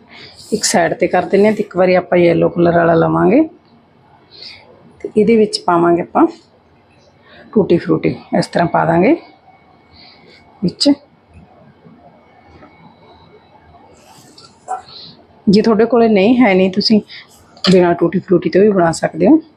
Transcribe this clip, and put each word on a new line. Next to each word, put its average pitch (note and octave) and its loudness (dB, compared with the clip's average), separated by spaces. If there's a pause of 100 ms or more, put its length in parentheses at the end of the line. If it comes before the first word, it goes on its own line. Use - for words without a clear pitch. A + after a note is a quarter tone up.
(540)
ਇੱਕ G#3+ -4
ਸਾਈਡ E3+ 0
ਤੇ F3 -2
ਕਰ F3 -2
ਦਿੰਦੇ G3 0
ਹਾਂ G#3+ 0
ਤੇ G#3+ -4
ਇੱਕ - -16
ਵਾਰੀ F#3 2
ਆਪਾਂ F3+ -2
ਯੈਲੋ E3+ 2
ਕਲਰ E3+ 0
ਵਾਲਾ E3+ 2
ਲਵਾਂਗੇ E3 2 (1600)
ਤੇ - -10
ਇਹਦੇ A3 2
ਵਿੱਚ G#3 0
ਪਾਵਾਂਗੇ E3+ 0
ਆਪਾਂ - -2 (1300)
ਟੂਟੀ - 2
ਫਰੂਟੀ, D#3+ -4 (220)
ਇਸ F3 -2
ਤਰ੍ਹਾਂ E3+ -2
ਪਾ D#3+ -2
ਦਾਂਗੇ F3 2 (1500)
ਵਿੱਚ। - -2 (4000)
ਜੇ G#3 4
ਤੁਹਾਡੇ A3 2
ਕੋਲੇ A#3 0
ਨਹੀਂ A3 2
ਹੈ, A3 2
ਨਹੀਂ, F#3 0
ਤੁਸੀਂ G#3 0 (640)
ਬਿਨਾਂ F3+ 2
ਟੂਟੀ E3+ -4
ਫਰੂਟੀ F3 -2
ਤੋਂ F#3 0
ਵੀ G#3+ 4
ਬਣਾ F3 0
ਸਕਦੇ D#3+ -4
ਹੋ। D#4 4 (180)